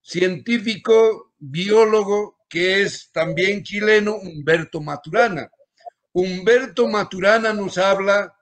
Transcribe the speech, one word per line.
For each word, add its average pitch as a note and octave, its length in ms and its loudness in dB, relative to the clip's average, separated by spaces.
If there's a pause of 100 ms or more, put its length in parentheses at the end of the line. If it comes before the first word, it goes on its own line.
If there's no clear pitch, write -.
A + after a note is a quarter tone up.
científico, A3 1400 0
biólogo, G#3 960 0 (100)
que F#3 340 0
es - 300 -6
también F3 520 -2
chileno, G#3 540 0
Humberto D#3+ 640 -4
Maturana. D#3 680 -2 (640)
Humberto F#3 760 0
Maturana G#3+ 640 0
nos G3 240 -6
habla G3 640 0